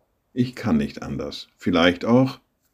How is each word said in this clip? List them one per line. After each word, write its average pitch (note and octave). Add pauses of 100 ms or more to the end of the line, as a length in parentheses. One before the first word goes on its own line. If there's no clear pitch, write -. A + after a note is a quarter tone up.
(320)
ich B2+
kann G2+
nicht -
anders.“ -
Vielleicht F2
auch B2+ (340)